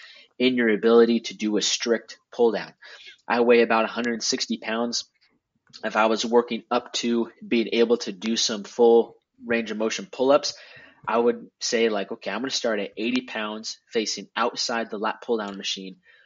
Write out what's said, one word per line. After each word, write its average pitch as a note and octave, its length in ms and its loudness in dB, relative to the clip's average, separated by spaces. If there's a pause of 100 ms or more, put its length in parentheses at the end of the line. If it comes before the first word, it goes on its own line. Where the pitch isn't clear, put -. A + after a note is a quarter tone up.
(400)
in B2+ 160 2
your A#2 140 2
ability A2+ 500 6
to G2 160 -12
do G#2+ 200 -2
a F#2+ 60 0
strict - 560 -4 (140)
pull A#2 180 2
down. F2+ 240 -8 (540)
I A#2+ 120 2
weigh A#2 220 6
about A2+ 220 2
a G#2+ 40 -4
hundred A#2 340 -4
sixty A#2 360 -4
pounds. A#2 500 -6 (760)
If F#2+ 120 -4
I A2 100 4
was A2+ 180 0
working A#2 460 2
up B2 240 -2
to A#2 360 0 (160)
being A2+ 260 2
able A#2 260 4
to A2 140 -8
do A2 240 -4
some G#2+ 280 -4
full A#2 520 4 (280)
range A#2 280 -2
of G#2 60 -8
motion G#2+ 340 -4
pull-ups, C3+ 420 2 (540)
I A2 100 0
would A#2+ 300 0 (120)
say, A#2 280 0
like, G2+ 240 -4
"Okay, - 180 -10
I'm G#2 100 -6
gonna C3 100 -6
start A2 300 -2
at G2 160 -8
eighty B2 260 -2
pounds A2 560 -8 (140)
facing G2+ 440 -4
outside A2+ 540 -4
the G#2+ 80 -8
lat G#2+ 240 -6
pull A#2 160 -2
down G2+ 180 -8
machine. F#2+ 400 -10 (280)